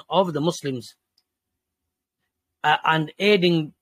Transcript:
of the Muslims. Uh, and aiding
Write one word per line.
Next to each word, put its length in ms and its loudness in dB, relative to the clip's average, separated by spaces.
of 240 0
the 80 -2
Muslims. 540 -6
Uh, 220 4
and 340 0
aiding 640 2